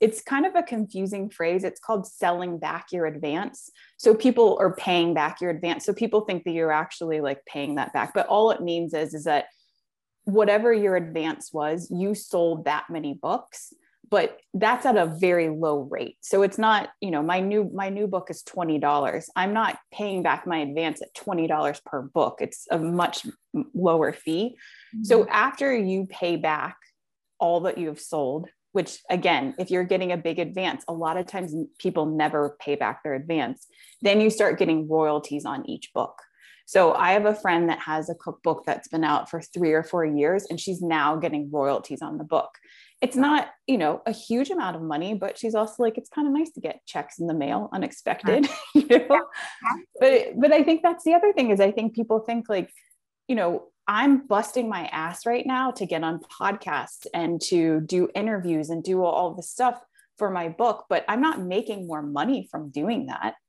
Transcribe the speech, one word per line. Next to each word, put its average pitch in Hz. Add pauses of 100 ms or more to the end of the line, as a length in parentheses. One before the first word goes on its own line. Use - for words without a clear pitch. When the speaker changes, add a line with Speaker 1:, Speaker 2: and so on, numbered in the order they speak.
Speaker 1:
it's 226
kind 277
of 381
a 349
confusing 202
phrase. 175
It's 185
called 208
selling 175
back 165
your 170
advance. 156 (260)
So 214
people 233
are 180
paying 170
back 156
your 180
advance. 170
So 208
people 214
think 185
that 175
you're 165
actually, 160
like, 139
paying 143
that 135
back. 131
But 196
all 214
it -
means 170
is, 151
is 151
that 151 (800)
whatever 214
your 208
advance 165
was, 160
you 196
sold 170
that 147
many 151
books, - (380)
but - (160)
that's 220
at 240
a 175 (120)
very 175
low 151
rate. -
So 196
it's 196
not, 220 (100)
you 196
know, 151
my 175
new, 202
my 196
new 208
book 185
is -
twenty 160
dollars. 147
I'm 185
not 214 (140)
paying 196
back 151
my 170
advance 151
at -
twenty 170
dollars 151
per 139
book. 139
It's -
a 170
much 170 (280)
m-, -
lower 165
fee. 196 (460)
So 220
Speaker 2:
Mm-hmm. -
Speaker 1:
after 269
you 190
pay 175
back 156 (640)
all 170
that 175
you 170
have 147
sold, 151 (240)
which, - (120)
again, 156
if 180
you're 180
getting 185
a 175
big 165
advance, 170
a 170
lot 165
of 180
times 185
n-, 160 (100)
people 170
never 151
pay 143
back 113
their 147
advance, 147 (340)
then 202
you 220
start 208
getting 160
royalties 151
on 135
each -
book. - (480)
So 180
I 175
have 208
a 214
friend 175
that 160
has 156
a 165
cookbook 165
that's -
been 160
out 147
for 165
three 170
or 156
four 165
years, 156
and 165
she's 185
now 160
getting 151
royalties 139
on 156
the 151
book. - (500)
It's 254
not, 285 (200)
you 262
know, 151
a 233
huge 247
amount 247
of 165
money, 160
but 190
she's 226
also 214
like, 226
"It's -
kinda 294
nice 320
to -
get -
checks -
in 170
the 160
mail, 165
unexpected," 208 (140)
<laughs> -
you 294
know? 247
Speaker 2:
Yeah, 285 (800)
absolutely. 262
Speaker 1:
But, -
but 285
I 311
think 320
that's 339
the 320
other 403
thing 254
is 196
I 196
think 220
people 226
think, 226
like, 185 (580)
you 254
know, 175 (180)
I'm 262
busting 220
my 185
ass 165
right 240
now 254
to 226
get 160
on 165 (200)
podcasts 185
and 170
to 165
do 180
interviews 180
and 165
do 185
all 170
this 175
stuff 247 (380)
for 208
my 175
book, 214
but 175
I'm 226
not 311
making 185
more 156
money 151
from 156
doing 160
that. - (120)